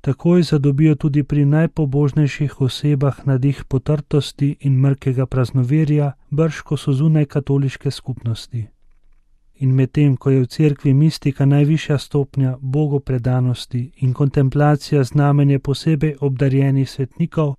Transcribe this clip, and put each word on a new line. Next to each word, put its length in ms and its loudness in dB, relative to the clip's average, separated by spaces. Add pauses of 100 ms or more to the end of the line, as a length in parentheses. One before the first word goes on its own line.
takoj 420 2
zadobijo 520 2
tudi 300 0
pri 200 0
najpobožnejših 1160 0
osebah 680 -2
nadih 420 0
potrtosti 920 -2
in 200 0
mrkega 460 0
praznoverja, 880 0 (180)
brž 300 -2
ko 160 -6
so 160 -2
zunaj 340 2
katoliške 640 -4
skupnosti. 760 -8 (920)
In 160 0
medtem 420 2
ko 140 -2
je 100 4
v 60 0
cerkvi 480 0
mistika 520 0
najvišja 520 2
stopnja 640 -4
bogopredanosti 1400 -2
in 180 0
kontemplacija 920 2
znamenje 540 2
posebej 600 -2
obdarjenih 720 0
svetnikov 680 -4